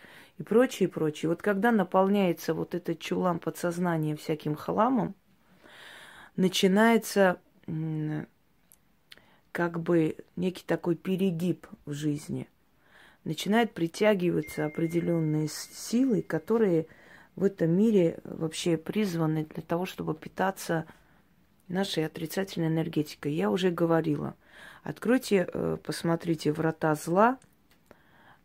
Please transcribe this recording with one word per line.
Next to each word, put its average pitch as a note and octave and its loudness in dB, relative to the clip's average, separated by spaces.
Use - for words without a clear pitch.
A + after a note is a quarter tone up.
и D#3+ -12
прочее, A3 4
и - -6
прочее. D#3 -2
Вот E3+ -2
когда G#3 2
наполняется F#3+ 2
вот E3 -4
этот E3+ -6
чулан F3+ -2
подсознания E3 -2
всяким D3+ -4
хламом, G3 0
начинается, G3 4
м, D#3 -4
как E3+ -2
бы E3 2
некий F3+ -4
такой E3 0
перегиб F3+ -2
в D3 -8
жизни. D3 -4
Начинают G#3+ 0
притягиваться E3+ 0
определенные E3 0
с-, - -10
силы, A#3 0
которые E3+ 0
в F3+ -2
этом F#3 2
мире G3 4
вообще D#3+ -2
призваны D#3+ 0
для - -12
того, F3 -2
чтобы E3 -6
питаться F3 -4
нашей F3+ -2
отрицательной E3 -4
энергетикой. D#3+ -2
Я F#3+ 0
уже F#3 2
говорила. D#3+ 0
Откройте, G3+ 0
э, E3 -4
посмотрите E3 -2
«Врата D#3+ 0
зла», G3 2